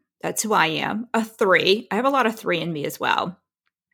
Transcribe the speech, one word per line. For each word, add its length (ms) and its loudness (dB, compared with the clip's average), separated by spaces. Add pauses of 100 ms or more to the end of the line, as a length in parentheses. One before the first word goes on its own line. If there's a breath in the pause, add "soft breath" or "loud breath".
(220)
That's 200 -4
who 120 0
I 140 4
am. 440 -4
A 100 0
three. 680 2
I 60 -2
have 100 0
a 40 4
lot 160 2
of 100 -2
three 240 -4
in 120 -4
me 140 -6
as 120 -8
well. 400 -2 (560)